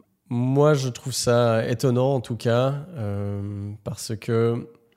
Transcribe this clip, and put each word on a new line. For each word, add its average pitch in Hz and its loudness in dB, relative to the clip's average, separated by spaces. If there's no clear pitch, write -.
moi, 135 4
je 131 0
trouve 123 -8
ça 120 2
étonnant, 127 2
en 127 0
tout 113 -8
cas, 131 0
euh, 101 -6
parce - -8
que, 117 0